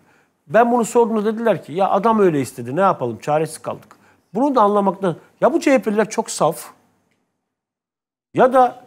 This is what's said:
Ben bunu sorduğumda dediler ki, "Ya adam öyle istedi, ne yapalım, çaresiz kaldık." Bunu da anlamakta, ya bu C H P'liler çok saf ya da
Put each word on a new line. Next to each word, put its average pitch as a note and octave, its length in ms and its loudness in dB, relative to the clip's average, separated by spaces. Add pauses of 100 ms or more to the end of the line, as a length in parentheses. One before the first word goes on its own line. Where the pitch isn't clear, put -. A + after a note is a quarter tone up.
(460)
Ben A#3 260 2
bunu A#3+ 120 0
sorduğumda A3+ 400 0
dediler A3 400 -2
ki, C3+ 80 -16
"Ya F#3+ 180 -2
adam G#3+ 300 0
öyle D#3+ 200 2
istedi, B2 360 -8
ne F3+ 40 0
yapalım, C3 380 0
çaresiz D#3 400 -4
kaldık." - 380 -14 (380)
Bunu C4 200 -2
da A#3+ 80 4
anlamakta, G3 540 0 (240)
ya A3+ 120 2
bu E4+ 80 0
C D4 120 2
H A#3 100 2
P'liler G#3+ 280 -2
çok - 200 -6
saf E3 340 -4 (1700)
ya A#3 180 4
da B3+ 340 2